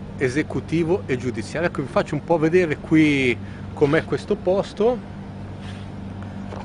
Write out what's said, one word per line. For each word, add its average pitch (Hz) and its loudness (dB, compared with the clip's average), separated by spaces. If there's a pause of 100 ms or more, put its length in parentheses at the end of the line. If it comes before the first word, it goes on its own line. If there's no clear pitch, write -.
(160)
esecutivo 156 0
e 135 0
giudiziario. 120 -4
Ecco, 170 -4
vi 135 -4
faccio - 0
un 147 -4
po' 170 2
vedere 160 4
qui 143 6 (380)
com'è 147 4
questo 196 -2
posto. 202 2 (1700)